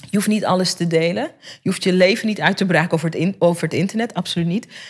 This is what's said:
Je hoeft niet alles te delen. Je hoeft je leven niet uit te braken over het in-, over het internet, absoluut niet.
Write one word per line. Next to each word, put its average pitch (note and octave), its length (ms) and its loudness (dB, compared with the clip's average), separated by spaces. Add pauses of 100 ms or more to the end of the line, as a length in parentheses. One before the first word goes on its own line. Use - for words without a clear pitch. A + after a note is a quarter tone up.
(100)
Je G3 60 0
hoeft G#3 100 2
niet G#3+ 180 2
alles F3+ 300 2
te E3+ 120 -2
delen. E3+ 440 0 (320)
Je - 60 -2
hoeft F#3+ 160 -4
je F#3+ 80 4
leven F#3 340 2
niet G#3+ 140 -2
uit E3+ 160 2
te G3 100 0
braken E3+ 260 2
over D#3+ 140 0
het D#3+ 80 -2
in-, F3 240 -2
over E3+ 240 2
het D#3+ 100 -4
internet, G3+ 420 -2
absoluut F3 320 -2
niet. F3+ 200 -2 (240)